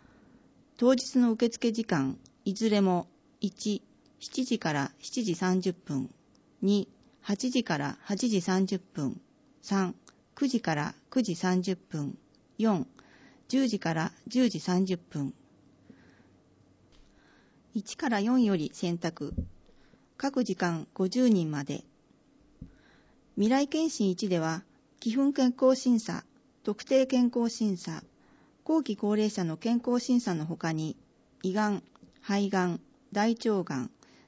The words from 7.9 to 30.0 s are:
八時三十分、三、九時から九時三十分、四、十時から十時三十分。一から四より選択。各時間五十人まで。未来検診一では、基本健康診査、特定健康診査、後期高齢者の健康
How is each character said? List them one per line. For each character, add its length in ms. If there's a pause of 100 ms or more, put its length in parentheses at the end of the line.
八 260
時 120
三 260
十 120
分、 420 (420)
三、 340 (400)
九 100
時 140
か 160
ら 180 (160)
九 120
時 120
三 280
十 120
分、 420 (420)
四、 280 (600)
十 180
時 140
か 140
ら 180 (160)
十 200
時 120
三 260
十 100
分。 380 (2500)
一 220
か 140
ら 100
四 240
よ 120
り 160
選 260
択。 360 (840)
各 280
時 120
間 380
五 140
十 200
人 220
ま 140
で。 200 (1500)
未 160
来 180
検 260
診 160
一 180
で 120
は、 240 (340)
基 160
本 180
健 240
康 240
診 200
査、 240 (400)
特 200
定 220
健 280
康 140
診 280
査、 260 (600)
後 180
期 140
高 180
齢 160
者 140
の 120
健 280
康 200